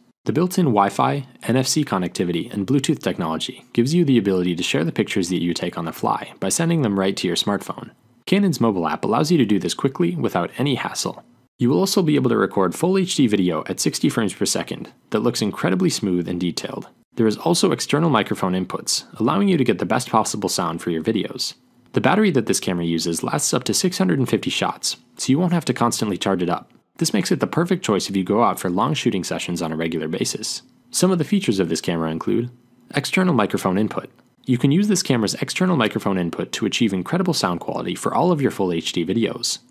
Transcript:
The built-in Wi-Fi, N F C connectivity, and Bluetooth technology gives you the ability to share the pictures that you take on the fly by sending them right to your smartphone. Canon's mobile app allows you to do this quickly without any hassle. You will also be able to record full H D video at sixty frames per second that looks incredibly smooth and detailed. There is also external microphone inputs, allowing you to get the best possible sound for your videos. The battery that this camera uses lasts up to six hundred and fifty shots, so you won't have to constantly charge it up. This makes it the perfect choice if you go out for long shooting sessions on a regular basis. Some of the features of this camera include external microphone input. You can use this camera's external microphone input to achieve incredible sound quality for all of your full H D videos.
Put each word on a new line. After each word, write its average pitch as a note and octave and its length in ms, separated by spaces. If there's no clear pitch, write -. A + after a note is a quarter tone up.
The G#2 100
built-in F3+ 340
Wi-Fi, B2+ 600
N A#2+ 140
F C3 100
C D3+ 160
connectivity, F2 680
and G2 120
Bluetooth C3+ 380
technology D#2+ 720
gives B2 200
you F3 120
the C3+ 120
ability F#2 380
to E2+ 80
share D3+ 220
the E3 80
pictures F#2+ 340
that F2 140
you F2 120
take F2+ 240
on F2+ 60
the D#2 80
fly - 480
by F#2+ 80
sending E3 360
them G2+ 140
right F#2+ 200
to F#2+ 100
your E2+ 80
smartphone. - 560
Canon's F#3+ 360
mobile F#2+ 260
app - 160
allows D3 260
you E3+ 80
to B2 80
do G2+ 140
this E2 140
quickly E3+ 420
without G2 420
any C3+ 180
hassle. - 460
You A#2+ 120
will D#3 100
also F#3+ 220
be D3+ 140
able C3 160
to A2+ 60
record F#2 380
full F#3 220
H F#3 180
D C3 120
video F2+ 400
at F#2 120
sixty - 300
frames A2+ 240
per - 120
second - 460
that A2 80
looks A#2 240
incredibly G#2 480
smooth F2+ 360
and F2 120
detailed. - 480
There A2+ 140
is G#2+ 100
also F3 340
external D3 380
microphone G2+ 440
inputs, - 520
allowing E3 280
you F3+ 100
to C3+ 60
get A2 140
the - 80
best A#2 240
possible G#2 400
sound E2 320
for - 80
your E2 140
videos. - 500
The - 80
battery F#3+ 300
that A#2+ 160
this G2 120
camera F2 240
uses E2+ 400
lasts - 300
up B2+ 120
to A2 80
six - 260
hundred F3+ 200
and B2 80
fifty - 220
shots, - 480
so - 120
you C3+ 100
won't F3+ 140
have E3 120
to B2 80
constantly A2+ 440
charge F#2+ 240
it F2 80
up. - 240
This - 160
makes G3 180
it D3+ 80
the G#2 80
perfect F3 380
choice G2+ 240
if G2 80
you F#2+ 80
go G#2+ 180
out F#2+ 160
for F#2+ 100
long A2 240
shooting G2+ 300
sessions F2 380
on D#2+ 100
a D#2+ 60
regular E2 320
basis. - 520
Some F#3 200
of F3+ 80
the D3+ 40
features C3+ 360
of E2+ 100
this E2 120
camera E2 300
include G2+ 380
external F3+ 380
microphone G2 440
input. - 320
You B2 120
can C#3 140
use G3+ 180
this F#3 140
camera's A2+ 320
external F3+ 420
microphone G#2 400
input F2+ 360
to - 120
achieve G2 260
incredible E3 420
sound F2+ 280
quality - 340
for - 180
all E3+ 200
of D3 80
your A#2+ 100
full F#2 220
H E2 180
D E2+ 140
videos. - 540